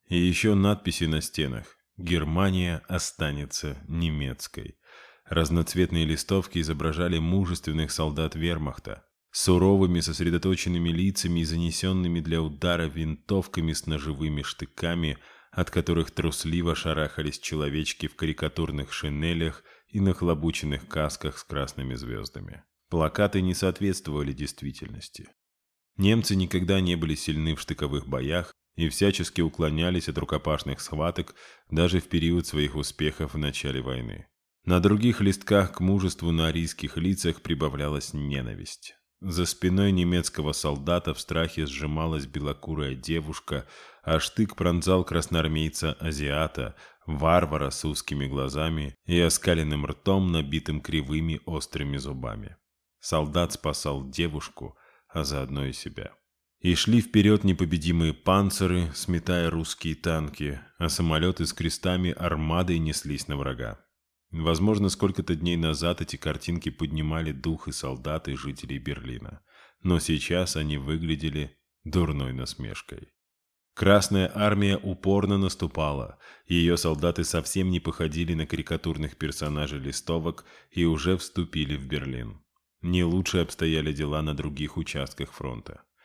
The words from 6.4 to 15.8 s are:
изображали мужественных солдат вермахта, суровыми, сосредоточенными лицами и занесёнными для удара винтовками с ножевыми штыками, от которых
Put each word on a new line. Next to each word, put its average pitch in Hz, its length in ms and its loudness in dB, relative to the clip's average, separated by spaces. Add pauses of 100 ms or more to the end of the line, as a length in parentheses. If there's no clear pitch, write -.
изображали 80 600 0
мужественных 80 720 0
солдат 78 440 -2
вермахта, 78 720 -4 (240)
суровыми, 92 720 6
сосредоточенными 85 880 0
лицами 85 500 2
и 82 40 2
занесёнными 85 760 0
для 80 220 0
удара 80 440 0
винтовками 80 840 -2
с - 140 -6
ножевыми 76 560 -2
штыками, 85 760 -4 (360)
от - 180 0
которых 82 400 2